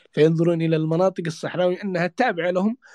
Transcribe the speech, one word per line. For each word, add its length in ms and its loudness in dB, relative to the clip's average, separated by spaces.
فينظرون 500 2
إلى 140 2
المناطق 500 0
الصحراوية 560 -2
أنها 240 -2
تابعة 440 -2
لهم، 260 -2